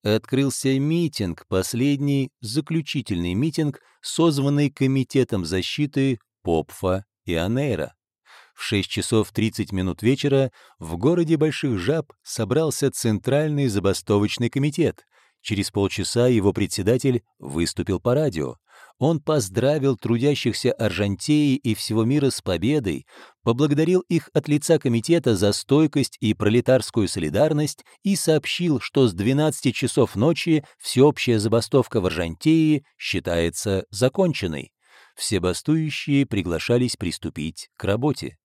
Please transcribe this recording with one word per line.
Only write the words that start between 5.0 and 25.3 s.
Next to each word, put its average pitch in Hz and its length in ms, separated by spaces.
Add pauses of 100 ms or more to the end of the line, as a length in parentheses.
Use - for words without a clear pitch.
защиты 135 760 (240)
Попфа 90 640 (200)
и 85 100
Анейра. 95 600 (600)
В - 80
шесть 98 260
часов 107 440
тридцать 107 400
минут 92 300
вечера 135 500 (260)
в 80 180
городе 160 400
Больших 143 420
Жаб 139 340 (100)
собрался 135 680
Центральный 139 760
забастовочный 101 840
комитет. 139 560 (380)
Через 98 280
полчаса 104 580
его 101 240
председатель 117 680 (160)
выступил 85 640
по 120 140
радио. 85 420 (420)
Он 151 220
поздравил 131 800
трудящихся 120 720
Аржантеи 113 840
и 107 180
всего 110 300
мира 135 260
с - 100
победой, 95 680 (360)
поблагодарил 147 680
их 165 240
от - 160
лица 151 300
комитета 123 580